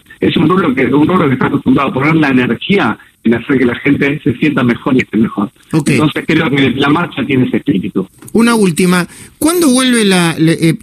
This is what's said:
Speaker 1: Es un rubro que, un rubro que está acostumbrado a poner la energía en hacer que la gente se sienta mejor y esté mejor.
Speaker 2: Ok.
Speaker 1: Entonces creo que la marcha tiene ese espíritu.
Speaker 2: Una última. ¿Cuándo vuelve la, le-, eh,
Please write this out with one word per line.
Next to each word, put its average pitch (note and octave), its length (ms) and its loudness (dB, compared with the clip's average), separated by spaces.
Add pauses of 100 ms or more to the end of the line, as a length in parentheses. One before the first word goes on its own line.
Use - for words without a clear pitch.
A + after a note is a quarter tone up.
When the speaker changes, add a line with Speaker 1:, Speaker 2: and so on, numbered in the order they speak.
(200)
Speaker 1:
Es - 180 0
un D#3 120 2
rubro F3 240 0
que, C3 120 0
un C#3+ 220 2
rubro F3 200 2
que C3 60 0
está - 140 -2
acostumbrado C3+ 420 0
a - 40 -8
poner D3 220 0
la D3+ 140 2
energía B2+ 680 0 (260)
en A2+ 100 2
hacer A#2+ 240 -2
que B2+ 80 2
la A#2+ 100 -2
gente C#3+ 480 -2
se A#2+ 140 -2
sienta C#3 260 0
mejor B2 320 0
y B2 40 2
esté - 180 -4
mejor. G2+ 340 -2 (200)
Speaker 2:
Ok. D#3 180 0
Speaker 1:
Entonces D3+ 380 0
creo D#3+ 220 0
que C3+ 220 0
la C#3+ 180 -2
marcha D#3 360 -2
tiene B2+ 220 0
ese A2 100 -2
espíritu. G#2 500 -4 (260)
Speaker 2:
Una A#3 200 2
última. F3+ 540 2 (320)
¿Cuándo E4 320 2
vuelve B3 340 2
la, F3 320 2
le-, D#3+ 320 2
eh, D#3 140 0